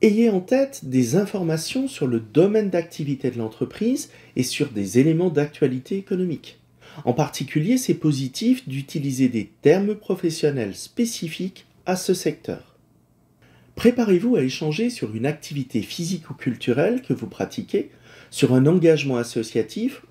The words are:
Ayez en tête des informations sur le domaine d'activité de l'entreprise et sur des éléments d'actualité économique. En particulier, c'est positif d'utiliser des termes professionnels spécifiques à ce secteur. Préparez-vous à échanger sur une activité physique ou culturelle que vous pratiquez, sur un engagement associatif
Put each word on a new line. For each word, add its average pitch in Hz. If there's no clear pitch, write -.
Ayez 220
en 196
tête 269
des 127
informations 190
sur -
le 120
domaine 196
d'activité 160
de 113
l'entreprise 165
et 127
sur -
des 104
éléments 160
d'actualité 143
économique. 185
En 123
particulier, 156
c'est 247
positif 151
d'utiliser 135
des 110
termes 196
professionnels 151
spécifiques -
à 185
ce 185
secteur. -
Préparez-vous 226
à 156
échanger 156
sur 110
une 113
activité 143
physique 170
ou -
culturelle 135
que -
vous 120
pratiquez, -
sur 127
un 131
engagement 156
associatif 120